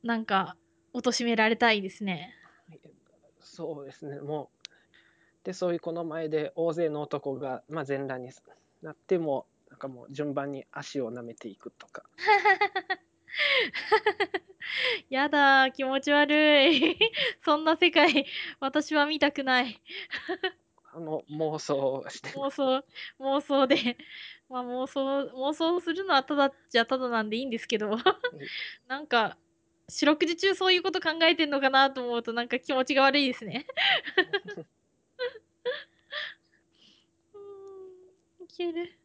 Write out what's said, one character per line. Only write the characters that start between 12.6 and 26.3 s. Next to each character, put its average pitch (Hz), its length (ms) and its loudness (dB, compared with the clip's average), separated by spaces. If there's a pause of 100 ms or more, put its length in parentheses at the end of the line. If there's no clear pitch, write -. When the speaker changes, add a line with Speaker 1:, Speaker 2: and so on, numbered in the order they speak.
Speaker 1:
や 269 200 0
だ、 269 420 6
気 269 120 -6
持 262 180 -2
ち 285 100 0
悪 294 640 6
い。 294 240 4 (220)
<laughs> 523 240 -2
そ 302 140 4
ん 311 60 -4
な 320 140 4
世 349 140 4
界、 302 340 6 (340)
私 233 360 -2
は 294 100 4
見 302 140 -4
た 294 120 4
く 277 120 -6
な 254 180 2
い。 247 200 -6 (300)
<laughs> - 480 -6 (340)
Speaker 2:
あ 165 60 -12
の、 156 320 -6
妄 156 280 -2
想 139 340 -2
を 135 160 -8
し - 120 -14
て - 160 -12
ま 277 140 -4
す。 285 100 -6
Speaker 1:
妄 262 200 0
想、 - 40 -20 (340)
妄 269 220 0
想 277 260 2
で。 240 300 2 (520)
ま 254 100 -8
あ、 247 40 -6
妄 247 240 -4
想、 269 140 -4 (280)
妄 262 240 -4
想 339 260 0
す 339 140 -4
る 381 120 -4
の 370 80 2
は 269 100 4
た 294 120 -4